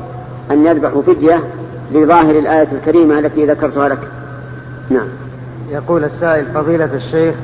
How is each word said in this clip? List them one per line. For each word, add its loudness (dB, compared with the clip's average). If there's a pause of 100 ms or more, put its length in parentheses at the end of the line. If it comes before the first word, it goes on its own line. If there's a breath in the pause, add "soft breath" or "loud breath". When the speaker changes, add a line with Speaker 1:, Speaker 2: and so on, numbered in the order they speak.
(520)
Speaker 1:
أن 4
يذبحوا 2
فدية 4 (540)
لظاهر 6
الآية 2
الكريمة 4
التي 0
ذكرتها 0
لك. -2 (920)
نعم. 0 (640)
Speaker 2:
يقول -2
السائل: 0
فضيلة 0
الشيخ، 0